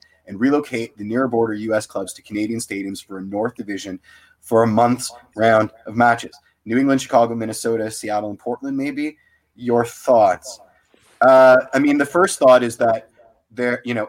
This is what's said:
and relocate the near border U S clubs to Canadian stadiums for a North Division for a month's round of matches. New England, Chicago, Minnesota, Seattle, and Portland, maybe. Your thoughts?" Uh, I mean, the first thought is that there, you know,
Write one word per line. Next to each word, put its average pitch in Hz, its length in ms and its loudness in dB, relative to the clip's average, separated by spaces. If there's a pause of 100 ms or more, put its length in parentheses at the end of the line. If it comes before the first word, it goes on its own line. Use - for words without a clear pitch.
(260)
and 98 120 -14
relocate 127 600 -4
the 104 60 -12
near 120 240 -2
border 113 260 -2
U 107 200 -4
S 107 120 -2
clubs 95 260 -10
to - 100 -20
Canadian 107 380 -6
stadiums 98 420 -10
for 95 140 -16
a 92 60 -12
North 101 320 -6
Division 98 440 -12 (440)
for 113 220 2
a - 20 2
month's 120 440 0 (240)
round 110 360 2 (160)
of 107 100 -10
matches. 117 420 2 (280)
New 110 100 -2
England, 135 240 2
Chicago, 117 340 2
Minnesota, 110 560 -6
Seattle, 107 380 -6
and 104 100 -12
Portland, 135 380 -8
maybe. 143 400 -6 (380)
Your 120 320 0
thoughts?" 110 720 0 (640)
Uh, 131 340 8 (160)
I 135 60 0
mean, 143 180 2
the 147 100 0
first 180 320 0
thought 127 240 6
is 117 140 -4
that 113 320 -2 (420)
there, 123 360 -4
you 123 80 -4
know, 107 140 -4